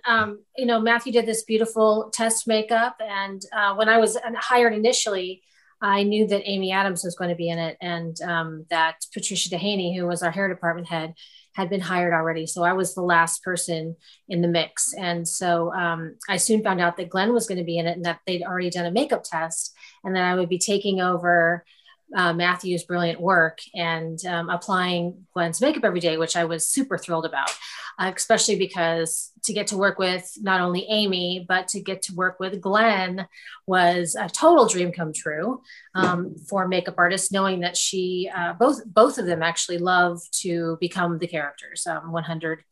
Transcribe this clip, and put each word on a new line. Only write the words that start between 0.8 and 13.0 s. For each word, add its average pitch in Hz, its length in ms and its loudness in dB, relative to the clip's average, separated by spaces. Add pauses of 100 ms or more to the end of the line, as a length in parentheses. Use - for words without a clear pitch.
did 226 140 4
this 220 180 -2
beautiful 220 680 2
test 226 340 -2
makeup. 226 540 2
And, 196 400 -6 (100)
uh, 202 240 2
when 220 140 4
I 226 80 6
was 220 200 4 (200)
hired 240 340 4
initially, 214 720 0 (380)
I 202 220 2
knew 214 240 4
that 202 220 0
Amy 190 220 -2
Adams 190 320 0
was 175 120 -6
going 175 160 -2
to 170 40 -2
be 170 140 -2
in 170 100 -2
it, 160 220 -4
and, 170 400 -6
um, 165 480 -4
that 160 440 0
Patricia 175 360 -4
Dehaney, 185 480 -2
who 175 100 -2
was 175 160 -2
our 170 80 0
hair 196 160 -2
department 175 400 -4
head, 165 280 -6 (360)
had 185 180 -4
been 190 120 -2
hired 175 320 0
already. 160 320 0
So 170 180 -4
I 175 80 4
was 185 240 -2
the 190 60 -6